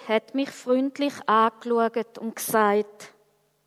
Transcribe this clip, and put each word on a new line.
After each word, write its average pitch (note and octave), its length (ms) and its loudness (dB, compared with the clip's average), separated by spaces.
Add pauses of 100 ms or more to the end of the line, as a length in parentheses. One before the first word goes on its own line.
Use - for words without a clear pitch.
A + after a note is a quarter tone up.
hat A3 280 -2
mich C4+ 160 -4
freundlich C4+ 640 -2 (120)
angeschaut A3+ 920 0
und A3+ 180 -10
gesagt: G#3 760 0 (540)